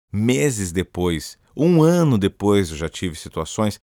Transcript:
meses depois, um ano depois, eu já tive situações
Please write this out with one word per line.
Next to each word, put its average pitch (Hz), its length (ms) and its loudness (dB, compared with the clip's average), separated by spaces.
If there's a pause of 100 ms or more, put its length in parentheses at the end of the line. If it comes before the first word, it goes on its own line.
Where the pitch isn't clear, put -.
(100)
meses 113 600 0
depois, 87 640 -4 (180)
um 160 280 4
ano 160 340 4
depois, 98 540 0
eu 78 80 -8
já 78 100 -4
tive 85 260 -8
situações 85 720 -6